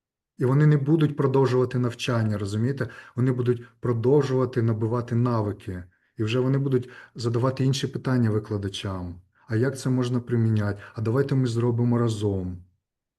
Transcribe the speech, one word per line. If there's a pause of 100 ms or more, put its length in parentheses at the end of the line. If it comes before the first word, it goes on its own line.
(380)
І
вони
не
будуть
продовжувати
навчання,
розумієте? (260)
Вони
будуть (120)
продовжувати
набивати
навики. (340)
І
вже
вони
будуть (260)
задавати
інші
питання
викладачам. (260)
"А
як
це
можна
приміняти? (120)
А
давайте
ми
зробимо
разом". (560)